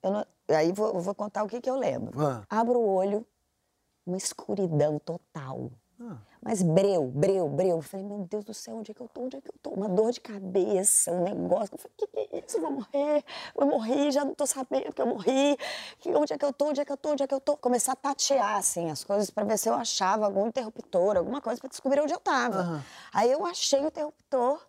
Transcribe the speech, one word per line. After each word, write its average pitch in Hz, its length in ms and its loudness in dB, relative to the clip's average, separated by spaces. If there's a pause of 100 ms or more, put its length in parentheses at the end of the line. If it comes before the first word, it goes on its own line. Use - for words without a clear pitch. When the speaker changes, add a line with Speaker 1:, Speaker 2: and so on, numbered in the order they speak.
Speaker 1:
Eu 190 80 0
não, 208 160 -2 (220)
aí 156 240 4
vou, 208 280 0
vou 190 140 -4
contar 208 280 -4
o 208 60 -2
que 233 120 -8
que 247 80 -4
eu 254 80 0
lembro. 135 440 -2
Speaker 2:
Ah. 131 280 0
Speaker 1:
Abro 233 300 2
o 226 100 2
olho, 196 380 0 (800)
uma 180 100 -4
escuridão 165 840 0
total. 131 720 -10 (300)
Speaker 2:
Ah. 226 180 -12 (240)
Speaker 1:
Mas 214 200 0
breu, 170 460 4
breu, 156 400 2
breu. 170 280 2
Eu 160 60 -4
falei, 190 240 -12
"Meu 208 120 -10
Deus 202 260 -6
do 214 100 -16
céu, 226 220 -12
onde 214 160 -12
é - 20 -14
que - 60 -20
eu 240 80 -14
tô? - 140 -12
Onde 262 140 -8
é 277 40 -14
que - 80 -20
eu - 120 -14
tô?" - 100 -10
Uma 196 180 -4
dor 220 240 4
de - 80 -6
cabeça, 196 920 0
um 175 140 0
negócio. 180 500 -2
Eu - 40 -14
falei, - 180 -20
"Que - 100 -4
que - 140 -10
é - 260 -6
isso? - 120 -4
Eu 320 40 -2
vou 311 80 -2
morrer. 285 540 0 (300)
Eu 285 120 4
morri, 277 460 2
já 285 120 2
não 277 100 -4
tô 285 120 -2
sabendo 269 460 -2
que - 100 -4
eu 254 40 2
morri. 262 500 2 (420)
Que, - 160 -4
onde 294 180 4
é 302 60 -4
que 294 60 -2
eu 285 80 2
tô? 285 140 0
Onde 294 140 0
é 285 40 0
que 285 80 -8
eu 269 40 -6
tô? 302 140 -4
Onde 277 120 0
é 277 40 0
que 277 80 -2
eu 269 60 -2
tô?" 294 160 0
Começar 247 360 2
a 254 40 -2
tatear, 262 600 0
assim, 170 340 -2
as 143 120 -8
coisas 202 280 0
pra 214 140 -2
ver 214 140 0
se 226 100 0
eu 226 60 2
achava 214 520 0
algum 196 200 2
interruptor, 214 680 0
alguma 185 240 0
coisa 240 200 -6
pra 269 80 -14
descobrir 269 320 0
onde 302 140 2
eu - 60 -8
tava. 247 400 0
Speaker 2:
Aham. 165 220 -2 (300)
Speaker 1:
Aí 233 200 4
eu 302 120 0
achei 349 360 0
o 294 80 0
interruptor 294 800 -2